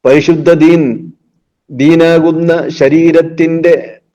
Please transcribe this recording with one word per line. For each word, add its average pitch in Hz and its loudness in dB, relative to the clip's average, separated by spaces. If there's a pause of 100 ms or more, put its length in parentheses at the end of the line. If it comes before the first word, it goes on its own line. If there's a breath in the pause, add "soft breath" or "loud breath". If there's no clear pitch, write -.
പരിശുദ്ധ 151 2
ദീൻ, 151 0 (580)
ദീനാകുന്ന 165 0
ശരീരത്തിന്റെ 160 -2 (160)